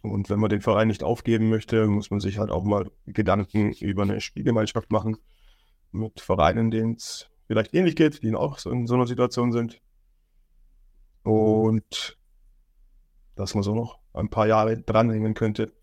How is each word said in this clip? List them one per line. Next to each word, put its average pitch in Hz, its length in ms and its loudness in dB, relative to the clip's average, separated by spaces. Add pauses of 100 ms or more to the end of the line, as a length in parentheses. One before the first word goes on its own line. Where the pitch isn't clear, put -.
Und 101 240 -4
wenn 101 100 0
man 107 100 2
den 104 120 0
Verein 110 260 2
nicht 101 160 -2
aufgeben 110 460 0
möchte, 110 380 0
muss 104 240 0
man 101 80 -2
sich 101 180 -4
halt 104 140 -4
auch 92 120 -2
mal 101 280 -2 (140)
Gedanken 104 680 0
über 98 300 -4
eine 98 180 -2
Spielgemeinschaft - 720 -2
machen 110 260 -2 (760)
mit 110 300 -8
Vereinen, 98 500 2
denen 113 240 -2
es - 340 -16 (180)
vielleicht 110 260 0
ähnlich 170 220 2
geht, 156 260 2
die 110 140 -2
auch 143 240 -4
so - 120 -10
in 120 160 -2
so 120 80 2
einer 123 120 4
Situation 123 440 0
sind. 117 300 -4 (1400)
Und 110 960 2 (1160)
dass 104 200 -8
man 101 80 0
so 101 100 -2
noch 117 260 -6 (140)
ein - 160 -4
paar 107 180 0
Jahre 110 300 2
dranhängen 110 560 2
könnte 110 500 -2